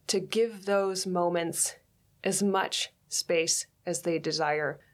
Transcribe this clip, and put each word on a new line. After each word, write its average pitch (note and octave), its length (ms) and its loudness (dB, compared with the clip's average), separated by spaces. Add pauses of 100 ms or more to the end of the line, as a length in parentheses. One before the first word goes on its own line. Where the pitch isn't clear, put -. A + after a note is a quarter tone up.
to G3+ 120 0
give G#3 460 -2
those G3 400 0
moments F3 680 0 (480)
as F#3+ 180 0
much F#3+ 500 0 (180)
space - 580 0 (180)
as F3 160 -4
they E3 160 0
desire, D3+ 640 0 (140)